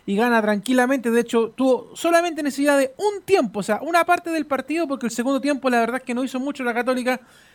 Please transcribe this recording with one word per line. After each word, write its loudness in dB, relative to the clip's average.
y -2
gana 2
tranquilamente. 0
De 4
hecho, 0
tuvo 0
solamente 0
necesidad 0
de 0
un -2
tiempo, 2
o -2
sea, -2
una 2
parte 0
del -2
partido, -2
porque -4
el -4
segundo -2
tiempo -2
la 4
verdad 0
es -12
que -6
no -2
hizo -4
mucho -6
la -2
Católica, -2